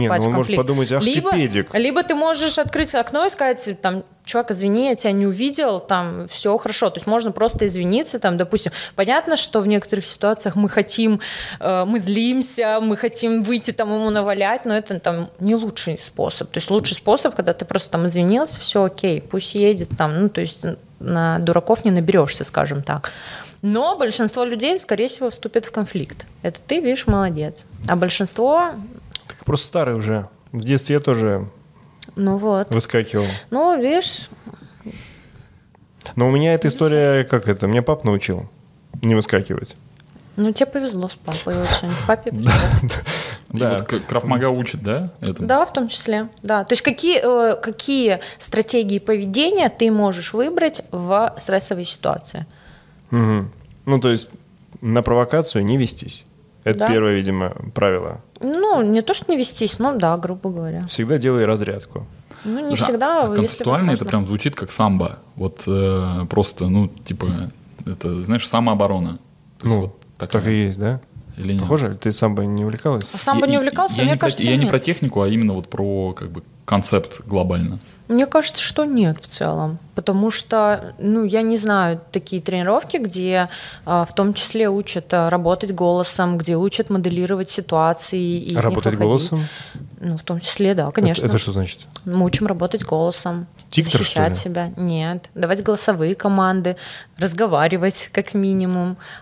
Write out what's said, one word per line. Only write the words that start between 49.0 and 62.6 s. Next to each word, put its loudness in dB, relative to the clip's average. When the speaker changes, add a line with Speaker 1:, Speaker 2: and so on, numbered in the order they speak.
Speaker 1:
ты 2
можешь 0
выбрать 0
в 0
стрессовой -2
ситуации? -6
Speaker 2:
Мгм. 2
Ну, 2
то 2
есть 0
на 2
провокацию 2
не 2
вестись. -4
Это 2
Speaker 1:
Да. 2
Speaker 2:
первое, 4
видимо, 0
правило. 0
Speaker 1:
Ну, 0
не 4
то, -2
что -2
не 2
вестись, -2
но 0
да, 2
грубо -6
говоря. -6
Speaker 2:
Всегда 0
делай 2
разрядку. -2
Speaker 1:
Ну, -4
не -4